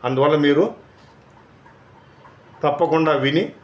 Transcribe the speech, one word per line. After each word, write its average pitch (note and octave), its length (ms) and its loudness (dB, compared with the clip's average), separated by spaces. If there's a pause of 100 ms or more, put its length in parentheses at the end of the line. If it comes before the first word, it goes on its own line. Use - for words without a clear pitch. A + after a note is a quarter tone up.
అందువల్ల C3+ 300 0
మీరు D3 340 2 (1900)
తప్పకుండా D#3 480 0
విని C#3+ 420 -2 (100)